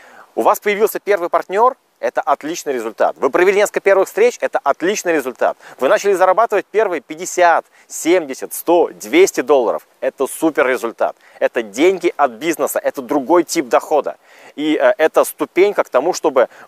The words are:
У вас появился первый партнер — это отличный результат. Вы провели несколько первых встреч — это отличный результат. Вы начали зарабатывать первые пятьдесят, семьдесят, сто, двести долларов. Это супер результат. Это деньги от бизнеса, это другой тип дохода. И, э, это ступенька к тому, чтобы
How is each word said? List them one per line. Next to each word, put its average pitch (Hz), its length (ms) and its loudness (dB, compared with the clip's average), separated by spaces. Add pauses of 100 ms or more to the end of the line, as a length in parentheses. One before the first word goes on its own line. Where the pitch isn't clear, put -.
(360)
У 113 60 -2
вас 196 180 2
появился 202 400 -2
первый 180 280 -2
партнер — 190 480 0 (240)
это 123 220 -4
отличный 151 500 -4
результат. 110 460 -2
Вы 117 120 0
провели 180 280 2
несколько 202 240 -2
первых 190 260 2
встреч — 240 320 0
это 135 240 -4
отличный 175 480 -2
результат. 123 460 -2 (220)
Вы 131 100 0
начали 202 240 2
зарабатывать 185 540 2
первые 190 340 -2
пятьдесят, 165 640 0 (220)
семьдесят, 156 680 -2
сто, 165 360 2
двести 131 520 0
долларов. 120 440 0 (140)
Это 131 280 -4
супер 147 400 -2
результат. 113 500 -4 (220)
Это - 220 -2
деньги 165 540 0
от 143 180 0
бизнеса, 143 460 -4
это 135 220 -6
другой 143 420 0
тип 156 240 -6
дохода. 143 500 -2 (380)
И, 151 240 -2
э, 123 180 4
это 156 280 2
ступенька 175 580 0
к - 60 -20
тому, 147 240 0
чтобы 135 340 0 (200)